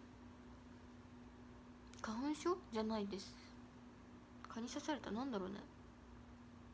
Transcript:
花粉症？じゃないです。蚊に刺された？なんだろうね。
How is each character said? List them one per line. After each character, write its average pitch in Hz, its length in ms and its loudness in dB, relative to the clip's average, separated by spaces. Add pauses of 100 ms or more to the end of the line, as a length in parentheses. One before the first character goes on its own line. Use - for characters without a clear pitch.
(2000)
花 233 260 4
粉 302 60 8
症？ 349 240 8 (140)
じ 220 80 8
ゃ - 20 10
な 220 160 6
い 202 80 6
で 196 140 2
す。 - 120 -4 (1160)
蚊 226 120 -2
に 240 80 0
刺 285 120 0
さ 302 120 4
れ 247 60 4
た？ - 140 0
な 240 120 4
ん 277 60 2
だ 208 80 4
ろ 185 80 4
う 185 40 0
ね。 202 100 -2 (1120)